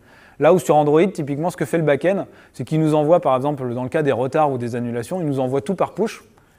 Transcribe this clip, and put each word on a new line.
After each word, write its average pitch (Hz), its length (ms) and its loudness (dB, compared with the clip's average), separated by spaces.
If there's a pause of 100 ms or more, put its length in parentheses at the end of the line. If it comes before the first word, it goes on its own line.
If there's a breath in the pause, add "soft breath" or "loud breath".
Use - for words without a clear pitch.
(380 loud breath)
Là 151 160 6
où 185 60 4
sur 156 160 2
Android, 151 320 4
typiquement, 151 420 -4
ce - 80 -8
que 160 80 -4
fait 165 120 -2
le 170 60 0
back-end, 151 440 0 (260 loud breath)
c'est 127 120 -10
qu'il 156 140 0
nous 156 140 2
envoie, 156 260 4
par 139 160 0
exemple, 127 380 -4
dans 127 100 -6
le 131 60 -8
cas 160 140 -2
des 143 80 2
retards 139 400 0
ou 127 80 -4
des 120 160 -6
annulations, 120 440 -6
il 170 60 -4
nous 135 140 -2
envoie 135 220 -2
tout 196 120 -4
par 170 220 -4
push 214 280 -4 (360 soft breath)